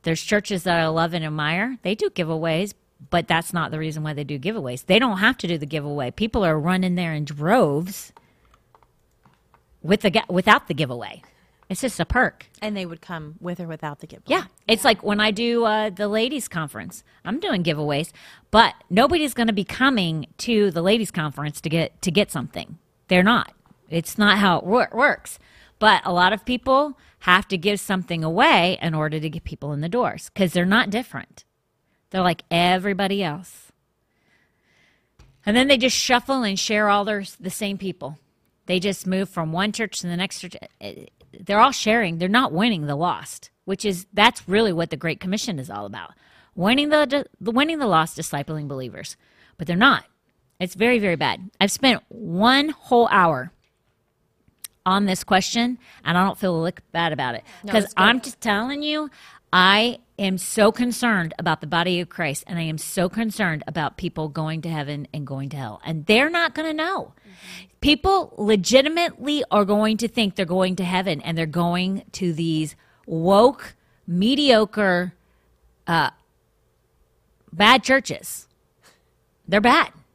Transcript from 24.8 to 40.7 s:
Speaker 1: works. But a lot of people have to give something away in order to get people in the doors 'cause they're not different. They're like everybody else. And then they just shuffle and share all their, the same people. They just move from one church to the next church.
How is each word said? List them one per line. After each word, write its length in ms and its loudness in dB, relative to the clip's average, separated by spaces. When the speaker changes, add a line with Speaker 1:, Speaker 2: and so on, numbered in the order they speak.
Speaker 1:
works. 460 -2
But 260 6
a 80 -2
lot 200 4
of 120 -6
people 540 0
have 280 4
to 80 -2
give 240 -2
something 420 -4
away 600 4
in 120 -2
order 240 -2
to 120 -4
get 140 -12
people 280 -8
in 80 -4
the 80 -4
doors 460 -4
'cause 180 2
they're 140 2
not 240 2
different. 540 -8
They're 120 -2
like 280 2
everybody 760 0
else. 480 -10
And 120 2
then 120 4
they 100 6
just 180 2
shuffle 460 0
and 160 -2
share 300 0
all 160 4
their, 200 -4
the 100 -8
same 280 -6
people. 400 -10
They 120 0
just 280 -4
move 220 -2
from 240 -6
one 200 -2
church 280 -6
to 60 -8
the 100 -4
next 240 -6
church. 160 -16